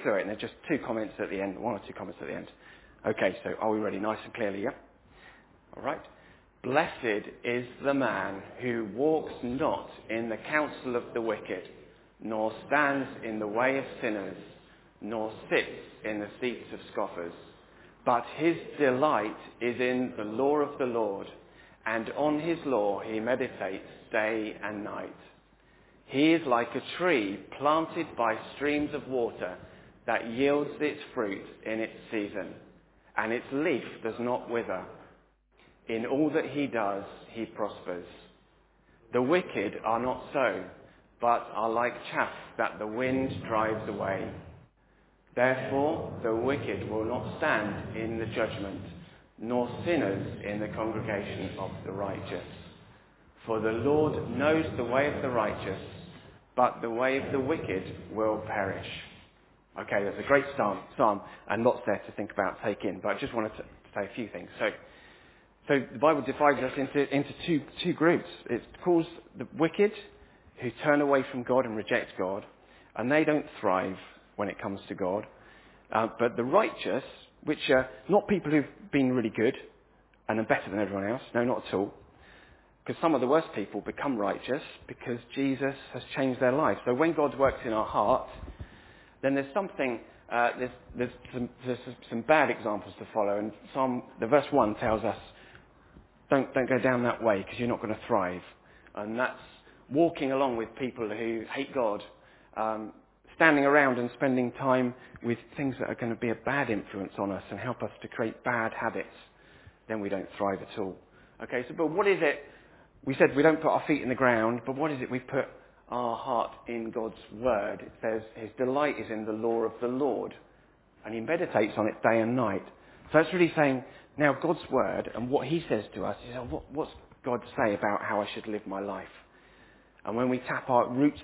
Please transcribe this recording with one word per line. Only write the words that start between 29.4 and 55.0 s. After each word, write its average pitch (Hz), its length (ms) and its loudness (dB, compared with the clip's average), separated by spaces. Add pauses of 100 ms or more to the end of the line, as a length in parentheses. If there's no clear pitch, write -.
that 113 260 0
yields 139 400 2 (100)
its 143 180 -2 (160)
fruit 98 300 -2 (200)
in 110 140 -2
its 110 140 -4 (180)
season, 101 420 -4 (640)
and 110 160 0
its 117 220 -4
leaf 139 300 0 (200)
does 113 160 -4
not 120 300 -2
wither. 104 340 -4 (1040)
In 113 180 -2
all 143 260 2
that 147 180 0
he 139 180 -2
does, 101 360 -2 (280)
he 113 140 -8
prospers. 92 600 -8 (1080)
The 120 80 4
wicked 131 640 0
are 117 140 2
not 127 240 -2 (100)
so, 104 300 2 (560)
but 120 340 2
are 110 160 0
like 117 240 2 (180)
chaff 139 200 0 (260)
that 110 220 0
the 107 80 -4
wind 131 440 0 (160)
drives 110 420 0
away. 98 420 -4 (1000)
Therefore, 131 800 2 (120)
the 113 120 2
wicked 113 540 -2
will 110 160 -2
not - 320 -4
stand 107 580 0
in 113 240 -4
the 113 80 -4
judgment, 101 540 -4 (580)
nor 120 300 0 (160)
sinners 98 600 -2
in 104 140 -4
the 107 100 -4
congregation 107 880 -4
of 95 140 -6 (140)
the 95 60 -8
righteous. 95 540 -6 (1000)
For 113 140 0
the 110 120 0
Lord 151 580 2
knows 156 360 2 (100)
the 127 80 -2
way 127 300 2